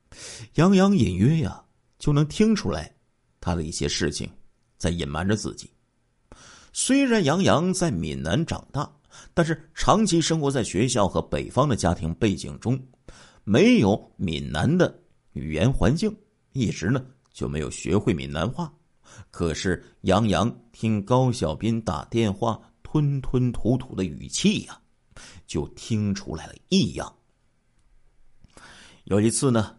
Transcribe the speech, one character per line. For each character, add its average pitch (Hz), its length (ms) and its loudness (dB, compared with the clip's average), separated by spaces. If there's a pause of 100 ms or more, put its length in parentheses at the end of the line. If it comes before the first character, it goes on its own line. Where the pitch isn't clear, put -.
(540)
杨 185 220 6
洋 196 180 6
隐 98 220 2
约 135 220 4
呀， 92 260 -6 (340)
就 - 140 0
能 147 160 2
听 214 260 2
出 - 160 -2
来 - 240 -6 (460)
他 87 140 -2
的 85 80 -2
一 80 100 -8
些 71 160 -2
事 76 220 -2
情 - 200 -8 (460)
在 85 140 -2
隐 82 180 -4
瞒 78 180 -4
着 104 80 2
自 101 200 -4
己。 - 160 -18 (1040)
虽 277 280 2
然 226 220 2
杨 160 180 2
洋 156 300 2
在 175 180 -2
闽 80 320 -4
南 87 220 0
长 - 260 -6
大， - 220 -6 (400)
但 170 120 2
是 156 300 -4
长 190 300 4
期 170 160 2
生 160 180 0
活 139 120 0
在 135 120 0
学 95 240 0
校 110 220 2
和 82 140 0
北 71 260 -6
方 135 180 2
的 131 80 0
家 85 200 2
庭 82 200 -4
背 101 220 0
景 - 240 -12
中， 131 180 -2 (640)
没 202 360 4
有 107 380 0
闽 71 360 -6
南 104 260 2
的 - 240 0 (300)
语 78 200 -8
言 78 180 2
环 117 240 2
境， 208 220 -4 (360)
一 113 180 -2
直 78 180 -4
呢， 131 160 0 (280)
就 - 160 -8
没 73 100 -6
有 67 100 -4
学 80 300 -2
会 104 160 0
闽 69 160 -8
南 80 180 -2
话。 160 240 -8 (580)
可 85 220 -2
是 - 320 -2 (180)
杨 101 260 2
洋 98 240 0 (200)
听 110 320 -2
高 127 260 2
小 78 240 -4
斌 113 280 -2
打 80 240 -6
电 113 260 0
话 113 280 -4 (220)
吞 143 380 0
吞 123 320 0
吐 120 240 0
吐 - 180 -10
的 95 100 -2
语 73 220 -8
气 - 360 0
呀， - 180 -18 (680)
就 73 240 -6
听 107 440 -4
出 62 200 -10
来 - 120 -12
了 - 80 -20 (140)
异 190 260 2
样。 71 180 -10 (1900)
有 104 160 2
一 113 100 4
次 135 200 2
呢， 113 280 0